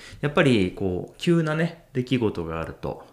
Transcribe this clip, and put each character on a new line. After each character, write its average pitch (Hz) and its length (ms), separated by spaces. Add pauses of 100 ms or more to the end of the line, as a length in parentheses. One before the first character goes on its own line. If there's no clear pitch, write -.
(220)
や 147 80
っ - 20
ぱ 180 100
り 107 300
こ 92 380
う、 - 80
急 170 240
な 156 120
ね、 165 380
出 127 120
来 131 120
事 98 300
が 82 160
あ - 20
る - 80
と、 - 400